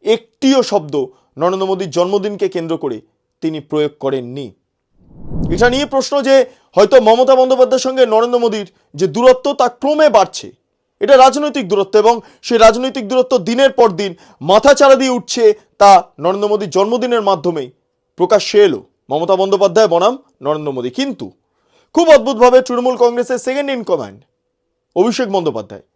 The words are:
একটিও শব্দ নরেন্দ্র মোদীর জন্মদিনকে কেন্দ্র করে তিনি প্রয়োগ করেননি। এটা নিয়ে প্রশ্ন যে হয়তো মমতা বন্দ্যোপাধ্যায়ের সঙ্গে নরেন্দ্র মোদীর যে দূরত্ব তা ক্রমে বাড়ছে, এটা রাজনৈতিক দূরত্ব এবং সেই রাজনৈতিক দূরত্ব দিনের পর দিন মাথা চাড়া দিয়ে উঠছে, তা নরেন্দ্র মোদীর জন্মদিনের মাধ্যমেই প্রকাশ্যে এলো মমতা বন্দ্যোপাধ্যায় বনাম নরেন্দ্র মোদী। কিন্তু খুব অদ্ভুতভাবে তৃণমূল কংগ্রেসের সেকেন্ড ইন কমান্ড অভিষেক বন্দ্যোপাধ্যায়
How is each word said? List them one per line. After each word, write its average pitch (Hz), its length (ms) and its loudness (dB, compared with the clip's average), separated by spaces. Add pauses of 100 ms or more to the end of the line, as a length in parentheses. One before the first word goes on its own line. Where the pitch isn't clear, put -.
একটিও 262 540 -2 (120)
শব্দ 156 220 -4 (480)
নরেন্দ্র 190 300 -4
মোদীর 185 260 -6
জন্মদিনকে 196 580 -4
কেন্দ্র 165 180 -6 (100)
করে 123 140 -8 (460)
তিনি 156 160 -6 (100)
প্রয়োগ 151 240 -2 (100)
করেননি। 135 440 -6 (1040)
এটা 202 200 2
নিয়ে 277 200 -2
প্রশ্ন 269 200 -4 (140)
যে 269 80 4 (400)
হয়তো 196 200 4 (120)
মমতা 254 320 4
বন্দ্যোপাধ্যায়ের 254 480 2
সঙ্গে 262 160 0 (100)
নরেন্দ্র 240 300 0
মোদীর 214 240 -4 (320)
যে 180 60 0 (100)
দূরত্ব 254 320 2 (120)
তা 247 80 2 (140)
ক্রমে 302 260 0 (100)
বাড়ছে, - 300 -2 (540)
এটা 254 220 4
রাজনৈতিক 277 480 0
দূরত্ব 196 220 -4 (100)
এবং 233 120 2 (320)
সেই 233 180 0
রাজনৈতিক 240 460 0
দূরত্ব 254 220 0 (160)
দিনের 262 300 2
পর 233 100 4 (120)
দিন 196 100 -6 (400)
মাথা 220 280 4
চাড়া 269 220 6
দিয়ে 262 160 0
উঠছে, - 260 -6 (380)
তা 202 100 8 (320)
নরেন্দ্র 202 280 -2
মোদীর 202 240 -4
জন্মদিনের 226 540 -2
মাধ্যমেই 156 400 -4 (500)
প্রকাশ্যে 185 480 0
এলো 120 140 -2 (280)
মমতা 170 320 -2
বন্দ্যোপাধ্যায় 196 520 2
বনাম 190 220 0 (300)
নরেন্দ্র 151 320 -6
মোদী। 123 120 -6 (100)
কিন্তু 254 280 -6 (680)
খুব 330 200 2
অদ্ভুতভাবে 247 500 2
তৃণমূল 254 380 -4
কংগ্রেসের 240 420 -2
সেকেন্ড 277 300 -6
ইন 240 140 -8
কমান্ড 110 300 -6 (760)
অভিষেক 226 400 -2
বন্দ্যোপাধ্যায় 123 480 -6 (120)